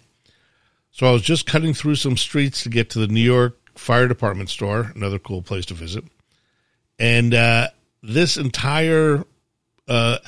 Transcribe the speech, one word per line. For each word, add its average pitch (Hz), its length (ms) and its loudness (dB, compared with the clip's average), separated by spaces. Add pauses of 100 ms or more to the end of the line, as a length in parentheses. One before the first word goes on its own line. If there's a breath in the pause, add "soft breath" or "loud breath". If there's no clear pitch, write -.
(920)
So - 160 0
I 127 40 6
was 120 120 4
just 160 240 0
cutting 160 280 0
through 151 200 -2
some 131 220 -2
streets 139 460 -2
to - 60 -8
get 113 220 0
to - 80 -6
the 110 100 0
New 110 120 2
York 123 380 2 (180)
Fire 123 320 2
Department 101 420 -4
store, 107 440 -4
another 101 240 -4
cool 92 240 -10
place 92 240 -8
to - 80 -12
visit. 82 300 -12 (960)
And, 117 360 4
uh, 117 340 4 (340)
this 143 340 0
entire, 156 880 0 (640)
uh, 117 400 2